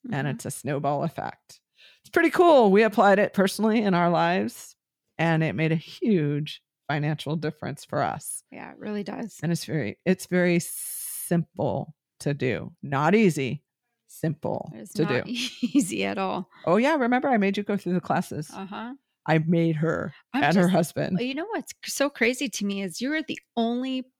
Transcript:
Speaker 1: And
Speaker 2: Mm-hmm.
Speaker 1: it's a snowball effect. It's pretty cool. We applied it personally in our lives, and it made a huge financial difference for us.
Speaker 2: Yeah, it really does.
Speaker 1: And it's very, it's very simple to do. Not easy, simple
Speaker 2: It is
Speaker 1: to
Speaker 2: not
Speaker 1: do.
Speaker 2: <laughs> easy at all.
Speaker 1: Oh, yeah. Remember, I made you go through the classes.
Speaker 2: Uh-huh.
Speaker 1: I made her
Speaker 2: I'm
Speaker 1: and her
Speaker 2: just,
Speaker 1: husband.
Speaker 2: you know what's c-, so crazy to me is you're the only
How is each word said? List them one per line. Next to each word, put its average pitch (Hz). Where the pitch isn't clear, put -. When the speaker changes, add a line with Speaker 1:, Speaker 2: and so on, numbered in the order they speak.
Speaker 1:
And 240
Speaker 2:
Mm-hmm. 139
Speaker 1:
it's 127
a -
snowball 143
effect. -
It's -
pretty 330
cool. 294
We 202
applied 202
it 208
personally 214
in 196
our 175
lives, 175
and 160
it 120
made 156
a 160
huge 151
financial 147
difference 151
for -
us. -
Speaker 2:
Yeah, -
it -
really 208
does. -
Speaker 1:
And 160
it's 165
very, 127
it's 185
very 175
simple -
to 143
do. 127
Not 143
easy, 151
simple -
Speaker 2:
It -
is -
Speaker 1:
to -
Speaker 2:
not 123
Speaker 1:
do. -
Speaker 2:
<laughs> 247
easy 208
at 196
all. 190
Speaker 1:
Oh, 170
yeah. 277
Remember, 254
I 254
made 196
you 208
go 202
through 185
the 175
classes. 151
Speaker 2:
Uh-huh. 214
Speaker 1:
I 156
made 165
her 160
Speaker 2:
I'm 269
Speaker 1:
and 160
her 190
Speaker 2:
just, 180
Speaker 1:
husband. 175
Speaker 2:
you 254
know 320
what's 415
c-, -
so 277
crazy 247
to -
me 196
is 185
you're 294
the -
only 247